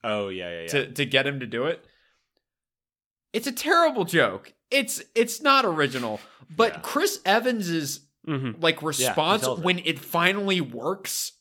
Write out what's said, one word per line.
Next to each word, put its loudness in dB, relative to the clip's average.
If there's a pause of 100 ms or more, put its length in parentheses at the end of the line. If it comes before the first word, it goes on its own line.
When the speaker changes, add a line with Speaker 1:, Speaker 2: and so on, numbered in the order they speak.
Speaker 1:
Oh, -2
yeah, -8
yeah, -10
yeah. -10
Speaker 2:
To, -2
to -2
get 2
him -4
to -8
do -4
it. -4 (1500)
It's -4
a -2
terrible 2
joke. 0 (180)
It's, 0 (140)
it's 0
not 4
original. 0 (300)
But 2
Speaker 1:
Yeah. -12
Speaker 2:
Chris -2
Evans's, 0 (260)
Speaker 3:
Mm-hmm. -4
Speaker 2:
like, 4
Speaker 1:
Yeah, -14
he -8
Speaker 2:
response 2
Speaker 1:
sells -2
it. -4
Speaker 2:
when 2
it -2
finally 0
works -6